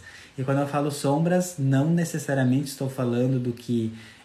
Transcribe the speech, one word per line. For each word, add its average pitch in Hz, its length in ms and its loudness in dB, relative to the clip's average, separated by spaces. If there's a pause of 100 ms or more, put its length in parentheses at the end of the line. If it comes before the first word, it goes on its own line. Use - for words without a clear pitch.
(380)
E 135 60 -6
quando 139 160 0
eu 143 80 0
falo 147 220 -2
sombras, 165 680 0
não 135 300 4
necessariamente 143 800 2
estou 135 200 -4
falando 127 480 0
do 123 140 -2
que 113 420 -2 (320)